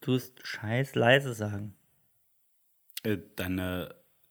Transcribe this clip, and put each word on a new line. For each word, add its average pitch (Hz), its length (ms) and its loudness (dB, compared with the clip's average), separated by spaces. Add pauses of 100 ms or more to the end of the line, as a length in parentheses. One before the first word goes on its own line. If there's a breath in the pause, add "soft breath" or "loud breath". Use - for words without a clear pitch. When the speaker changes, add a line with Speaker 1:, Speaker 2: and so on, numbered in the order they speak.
Speaker 1:
tust 127 440 -2
Scheiß 120 520 -2
leise 127 380 6
sagen. 104 420 -6 (1300)
Speaker 2:
Äh, 107 140 0 (180)
deine, 92 580 -4 (360)